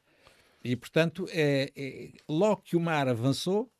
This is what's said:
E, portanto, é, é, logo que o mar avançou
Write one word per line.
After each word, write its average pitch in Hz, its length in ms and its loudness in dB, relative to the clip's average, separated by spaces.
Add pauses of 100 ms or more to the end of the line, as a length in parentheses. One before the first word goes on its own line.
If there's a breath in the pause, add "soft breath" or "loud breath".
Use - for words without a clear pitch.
(640 soft breath)
E, 123 140 -2
portanto, 165 540 -2
é, 143 460 0
é, 131 340 -12 (180)
logo 190 340 2
que - 140 -2
o 170 40 4
mar 156 280 0
avançou 139 600 0 (120)